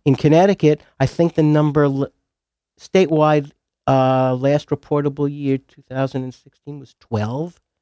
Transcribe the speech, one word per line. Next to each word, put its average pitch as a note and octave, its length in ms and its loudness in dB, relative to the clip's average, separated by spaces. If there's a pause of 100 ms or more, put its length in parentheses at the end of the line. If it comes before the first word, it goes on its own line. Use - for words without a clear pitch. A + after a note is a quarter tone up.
In C3+ 120 2
Connecticut, D#3+ 680 2 (180)
I C3+ 60 2
think E3+ 300 -2
the D#3+ 80 2
number D3+ 420 2
l-, C3+ 220 -2 (680)
statewide, D3+ 720 0 (360)
uh, C3 480 2
last C#3 320 -2
reportable C#3+ 680 -4
year, C#3+ 240 -2
two - 260 -16
thousand C3 400 -6
and B2+ 100 -12
sixteen, - 480 -20
was - 180 -20
twelve. A#2+ 600 -6 (200)